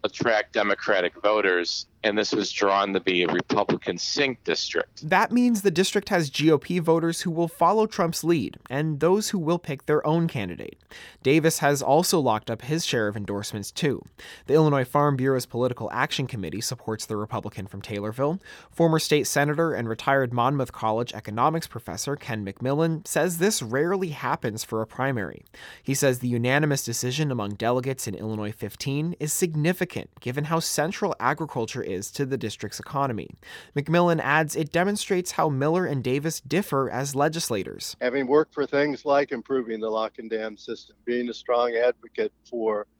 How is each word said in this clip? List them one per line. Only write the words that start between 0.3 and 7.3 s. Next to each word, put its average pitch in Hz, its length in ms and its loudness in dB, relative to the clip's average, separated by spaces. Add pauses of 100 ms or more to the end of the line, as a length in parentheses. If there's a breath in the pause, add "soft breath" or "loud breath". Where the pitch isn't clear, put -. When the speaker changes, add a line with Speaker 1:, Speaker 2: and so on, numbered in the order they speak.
Speaker 1:
Democratic 101 640 2
voters, 98 640 2 (160)
and 104 140 0
this 107 160 0
was 101 180 0
drawn 98 440 2
to 92 60 2
be 90 220 2
a 85 40 4
Republican 87 720 0
sink 135 460 -2
district. - 640 -4
Speaker 2:
That 185 240 2
means 240 300 4
the 196 100 4
district 185 380 0
has 165 220 0
G 151 200 4
O 151 60 8
P 175 220 -2
voters 165 420 2
who 185 100 -2